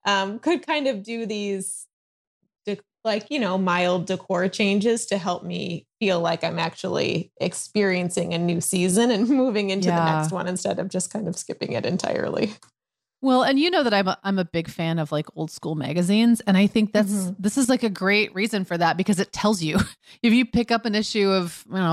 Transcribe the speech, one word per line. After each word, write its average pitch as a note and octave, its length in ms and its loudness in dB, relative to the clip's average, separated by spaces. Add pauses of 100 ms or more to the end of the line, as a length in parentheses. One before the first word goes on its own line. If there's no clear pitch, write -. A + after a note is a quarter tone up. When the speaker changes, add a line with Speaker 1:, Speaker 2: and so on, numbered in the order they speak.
Speaker 1:
um, G3 320 0
could E4 280 0
kind D4+ 200 0
of G#3+ 160 -2
do A3+ 240 -8
these G3+ 600 -6 (760)
de-, G3+ 160 -6 (240)
like, G#3+ 260 -2
you D4 100 -2
know, F#3+ 180 0
mild F3+ 480 2
decor F#3 420 -2
changes G#3 580 0
to G3 120 -2
help F3+ 260 -4
me F3 420 -8 (140)
feel F#3 200 2
like E3 240 -2
I'm E3+ 140 -4
actually E3+ 840 -4
experiencing F3+ 920 -2
a E3+ 40 -2
new E3+ 220 0
season F#3 500 2
and A3 180 2
<laughs> - 0 -
moving A#3+ 420 2
into F#3+ 200 0
the E3+ 60 2
Speaker 2:
Yeah. D#3+ 200 2
Speaker 1:
next D#3 160 0
one F3 140 -4
instead F#3 320 -4
of F#3+ 100 -6
just - 240 -4
kind G#3+ 160 -6
of F#3 80 -6
skipping - 360 -8
it A#2 140 -2
entirely. - 640 -2 (720)
Speaker 2:
Well, B3+ 200 4
and C4+ 160 2
you E4+ 120 4
know F4 140 2
that A3 100 2
I'm G3 120 2
a, F#3 160 -2
I'm G3 160 0
a F3+ 60 0
big E3 240 -4
fan E3 300 -2
of, D#3 120 -2
like, D3+ 240 -2
old D#3+ 160 -6
school - 260 -6
magazines. F3+ 680 2
And F#3+ 160 4
I G3+ 80 6
think G#3+ 260 2
that's, G#3 180 2
Speaker 1:
Mm-hmm. F#3+ 320 -4
Speaker 2:
this G#3 140 0
is, B3+ 140 2
like, C4 120 2
a A#3 60 0
great G3 460 0
reason G3 320 -2
for F3 100 -4
that, E3 220 2
because G3 200 2
it G3 140 -2
tells G#3 300 0
you D#3+ 160 0 (220)
<laughs> - 220 -16
if A#3 120 6
you B3+ 100 4
pick A#3 260 0
up A3+ 140 0
an G#3+ 100 -2
issue G#3 360 0
of, F3+ 420 -2
I F3+ 40 -4
don't F#3+ 160 0